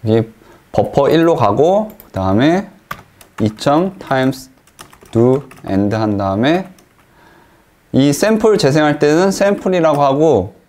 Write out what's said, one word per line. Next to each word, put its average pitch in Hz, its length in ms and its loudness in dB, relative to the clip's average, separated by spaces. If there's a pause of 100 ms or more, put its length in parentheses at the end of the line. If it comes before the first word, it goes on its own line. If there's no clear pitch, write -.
여기 110 220 0 (420)
버퍼 - 380 0
일로 165 260 2
가고, 160 560 0 (140)
그 - 60 -20
다음에 123 580 -2 (720)
이 110 160 0
점 165 400 0
times 131 540 -4 (600)
do 127 300 2 (260)
and 98 280 -2
한 107 220 -2
다음에 117 520 -2 (1200)
이 139 200 2
샘플 214 460 2
재생할 147 400 0
때는 160 320 2
샘플이라고 185 720 0
하고 135 500 0 (160)